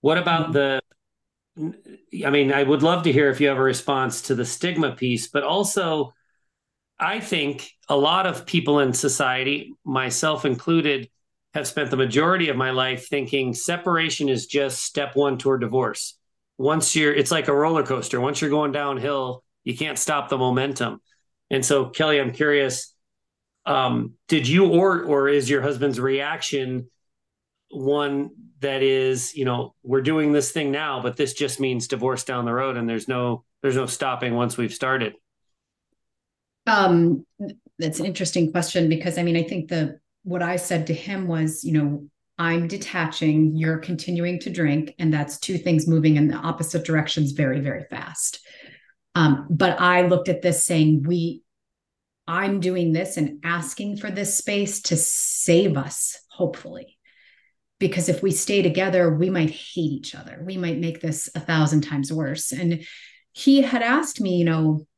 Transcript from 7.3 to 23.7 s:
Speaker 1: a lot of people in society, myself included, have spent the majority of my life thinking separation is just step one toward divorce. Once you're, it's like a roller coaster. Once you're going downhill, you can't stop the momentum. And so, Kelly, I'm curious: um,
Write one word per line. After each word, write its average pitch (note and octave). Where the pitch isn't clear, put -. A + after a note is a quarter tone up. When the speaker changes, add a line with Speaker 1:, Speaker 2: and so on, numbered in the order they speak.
Speaker 1:
a C#3+
lot F3
of -
people D3
in C3
society, C3
myself C3
included, C#3+
have C#3+
spent C#3+
the C3+
majority D#3
of C3
my C3
life C3
thinking C3+
separation E3
is B2+
just C#3
step C#3
one C#3
toward C3
divorce. A#2
Once D#3
you're, D3+
it's C#3+
like D#3+
a D3
roller D3+
coaster. B2+
Once C#3
you're D3
going D3
downhill, C3+
you B2
can't D#3
stop D3
the C#3
momentum. B2+
And C3
so, C3+
Kelly, D3+
I'm B2+
curious: C#3
um, B2